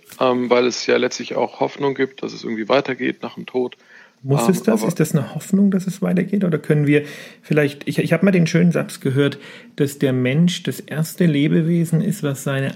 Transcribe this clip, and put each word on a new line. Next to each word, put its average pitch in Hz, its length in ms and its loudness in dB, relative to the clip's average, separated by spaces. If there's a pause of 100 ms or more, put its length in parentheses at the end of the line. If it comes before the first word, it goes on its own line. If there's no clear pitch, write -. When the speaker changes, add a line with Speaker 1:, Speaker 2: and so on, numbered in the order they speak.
(200)
Speaker 1:
ähm, 123 300 2
weil 123 160 4
es - 200 -4
ja 120 100 4
letztlich 123 380 -2
auch 123 260 -2
Hoffnung 139 340 -2
gibt, 131 280 -4
dass 110 100 -8
es - 120 -14
irgendwie 110 240 -6
weitergeht 131 540 -2
nach 120 120 -10
dem 117 120 -14
Tod. 123 300 -4 (460)
Speaker 2:
Muss 131 220 0
Speaker 1:
Ähm, 151 60 2
Speaker 2:
es 180 120 2
das? 220 180 2
Speaker 1:
aber 226 80 -2
Speaker 2:
Ist 165 120 -2
das 156 140 0
eine 143 200 -2
Hoffnung, 196 360 2
dass 185 160 0
es 175 140 -6
weitergeht? 185 440 0
Oder 165 140 0
können 151 280 2
wir 147 180 4 (380)
vielleicht, 147 460 -2
ich, - 100 -4
ich 156 140 0
hab 165 100 0
mal 196 80 4
den 180 160 4
schönen 170 240 4
Satz 147 300 -2
gehört, 139 380 0 (380)
dass 143 220 -2
der 135 140 2
Mensch 135 500 2
das - 180 -6
erste 160 460 -2
Lebewesen 160 760 2
ist, - 220 -4
was 139 220 -4
seine 135 320 -2